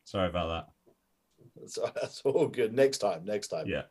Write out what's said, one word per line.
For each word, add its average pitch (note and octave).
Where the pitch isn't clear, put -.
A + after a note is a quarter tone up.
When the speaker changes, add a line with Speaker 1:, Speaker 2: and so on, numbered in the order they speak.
Speaker 1:
sorry F#2
about E2+
that. -
Speaker 2:
That's, -
<laughs> -
that's -
all D3
good. A#2
Next C3+
time, F2+
next G#2
time. -
Speaker 1:
Yeah, D2